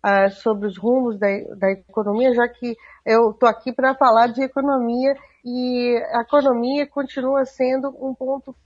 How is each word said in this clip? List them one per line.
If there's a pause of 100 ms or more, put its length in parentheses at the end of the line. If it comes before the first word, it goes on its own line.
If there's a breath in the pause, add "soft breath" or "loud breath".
ah,
sobre
os
rumos
da, (320)
da
economia,
já
que (300 loud breath)
eu
tô
aqui
pra
falar
de
economia (300 soft breath)
e (120)
a
economia
continua
sendo (120)
um
ponto